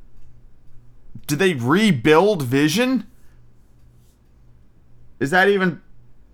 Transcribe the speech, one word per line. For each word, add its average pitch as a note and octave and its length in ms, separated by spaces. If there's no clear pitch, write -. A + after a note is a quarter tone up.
do D3 100
they F#3 180
rebuild D#3 880
Vision? D#3 640
Is - 100
that F#3 180
even, F#3 320